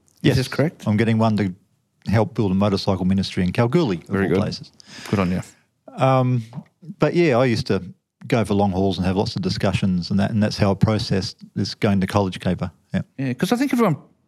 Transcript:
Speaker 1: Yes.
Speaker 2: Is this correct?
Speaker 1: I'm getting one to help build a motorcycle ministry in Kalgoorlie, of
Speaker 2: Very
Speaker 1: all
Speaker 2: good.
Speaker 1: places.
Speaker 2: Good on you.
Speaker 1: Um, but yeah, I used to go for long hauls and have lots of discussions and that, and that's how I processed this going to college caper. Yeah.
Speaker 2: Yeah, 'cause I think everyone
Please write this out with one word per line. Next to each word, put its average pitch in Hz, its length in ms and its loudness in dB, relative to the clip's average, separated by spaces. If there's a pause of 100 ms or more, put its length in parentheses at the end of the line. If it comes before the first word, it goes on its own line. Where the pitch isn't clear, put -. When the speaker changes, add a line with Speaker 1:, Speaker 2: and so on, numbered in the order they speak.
(220)
Speaker 1:
Yes. 139 120 2
Speaker 2:
Is 127 40 2
this 127 120 0
correct? - 380 -2
Speaker 1:
I'm 107 100 2
getting 110 200 2
one 110 200 2
to 98 160 0 (540)
help 101 280 0
build 101 160 0
a 95 40 0
motorcycle 98 500 0
ministry 95 380 0
in 90 100 0
Kalgoorlie, 120 480 0
of - 60 -20
Speaker 2:
Very 98 180 -2
Speaker 1:
all 85 80 0
Speaker 2:
good. 95 80 2
Speaker 1:
places. - 300 -8 (380)
Speaker 2:
Good 101 100 0
on 92 120 0
you. 92 100 -2 (540)
Speaker 1:
Um, 127 480 2 (560)
but 151 160 2
yeah, 165 220 4
I 131 80 4
used 113 220 0
to 95 140 0 (460)
go 117 180 2
for 104 80 -2
long 101 180 2
hauls 92 260 0
and 90 100 0
have 92 80 0
lots - 200 -2
of 98 60 -4
discussions 92 720 0
and 101 80 2
that, 101 120 2
and 107 120 2
that's 107 140 -2
how 101 140 2
I - 40 2
processed 101 640 -2 (180)
this 101 200 -4
going 101 260 2
to 92 60 0
college 98 320 0
caper. 90 320 -4 (220)
Yeah. 95 80 -2 (160)
Speaker 2:
Yeah, 131 160 -4
'cause - 180 -2
I 240 40 0
think 262 180 -2
everyone 220 240 2 (300)